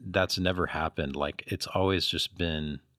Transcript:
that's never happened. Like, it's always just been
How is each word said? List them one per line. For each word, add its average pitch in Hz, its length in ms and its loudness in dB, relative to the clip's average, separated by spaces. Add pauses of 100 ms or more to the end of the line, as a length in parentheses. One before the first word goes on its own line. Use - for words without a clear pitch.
that's 92 320 2
never 90 280 2
happened. 78 480 -2
Like, 71 320 -2
it's - 200 -4
always 95 400 2
just - 300 -2
been 78 440 -2 (180)